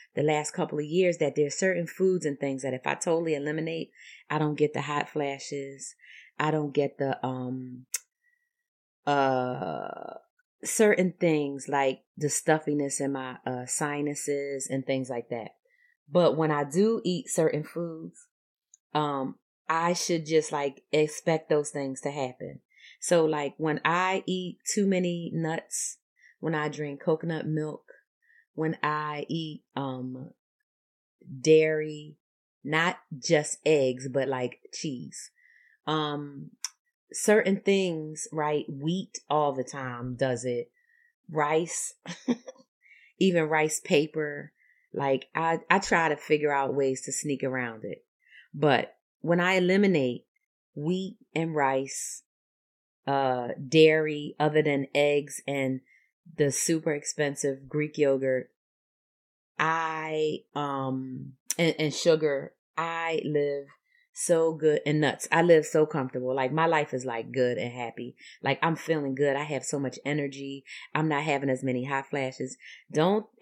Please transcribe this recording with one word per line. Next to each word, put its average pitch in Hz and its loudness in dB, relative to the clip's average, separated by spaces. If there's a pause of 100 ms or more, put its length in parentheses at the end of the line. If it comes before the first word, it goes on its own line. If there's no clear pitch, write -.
(160)
the - 0
last 151 2
couple 156 -4
of 151 -4
years 170 2
that 143 0
there's 143 0
certain 180 0
foods 185 0
and 139 -4
things 135 -4
that 131 -2
if 131 -6
I 143 0
totally 165 0
eliminate, 156 -4 (380)
I 156 0
don't 151 2
get 147 2
the - -4
hot 147 -4
flashes. 139 -8 (440)
I 156 2
don't 147 0
get 139 0
the, 135 -2
um, 127 -6 (1200)
uh, 127 0 (500)
certain 185 4
things 147 0
like 139 2 (140)
the 147 0
stuffiness 147 0
in 139 -2
my, 131 -6
uh, 123 -4
sinuses 143 -4
and 131 -4
things 131 -2
like 120 -6
that. 113 -8 (540)
But 151 4
when 156 2
I 147 0
do 202 2
eat 175 -4
certain 156 2
foods, 165 -10 (640)
um, 143 -2 (340)
I 165 2
should 170 -2
just, 156 2
like, 143 -4
expect 156 0
those 147 2
things 135 -6
to 143 -4
happen. 135 -8 (400)
So, 170 4
like, 147 -2
when 156 0
I 185 2
eat 185 -6 (140)
too 208 2
many 180 0
nuts, - -4 (420)
when 156 -2
I 151 0
drink 143 -8
coconut 160 -2
milk, 151 -4 (680)
when 160 -2
I 151 -2
eat, 160 -8 (120)
um, 127 -8 (1080)
dairy, 156 4 (460)
not 160 0 (180)
just 151 0
eggs, 135 2
but, 131 0
like, 127 -4 (140)
cheese. - -10 (560)
Um, 147 -4 (640)
certain 202 2
things, 165 -2
right? 151 -2
Wheat 151 -4 (100)
all 147 2
the 131 -2
time 123 -8
does 127 0
it. 123 -4 (580)
Rice, 160 -2 (340)
<laughs> - -10
even 175 4
rice 156 0
paper. 151 0 (400)
Like, 135 0
I, 165 2 (100)
I 190 6
try 165 2
to 147 0
figure 151 2
out 135 0
ways 135 0
to - -10
sneak 139 -4
around 123 -4
it. 98 -10 (480)
But 147 2 (260)
when 170 2
I 180 2
eliminate 180 4 (500)
wheat 175 -4 (160)
and 165 -2
rice, 135 -2 (840)
uh, 131 0 (180)
dairy, 156 4
other 151 4
than 143 2
eggs 143 2
and 135 -2 (560)
the 143 2
super 160 0
expensive 139 -4
Greek 151 -4
yogurt, 135 2 (1080)
I, 156 0 (160)
um, 135 -4 (240)
and, 165 2
and 151 0
sugar, 156 2 (240)
I 165 -2
live 143 0 (580)
so 165 4
good, 151 2
and 151 2
nuts. - 0
I 165 4
live 165 8
so 156 4
comfortable. 131 -2
Like, 131 0
my 160 2
life 156 2
is, 127 -4
like, 120 -6
good 123 2
and 120 -4
happy. 120 -10 (260)
Like, 135 -2
I'm 165 2
feeling 147 -2
good. 139 2
I 143 -2
have 147 -6
so - -4
much 135 -6
energy. 139 -4 (300)
I'm 156 2
not 147 0
having 139 0
as 131 0
many 127 0
hot 139 -4
flashes. 131 -6 (340)
Don't 185 2 (160)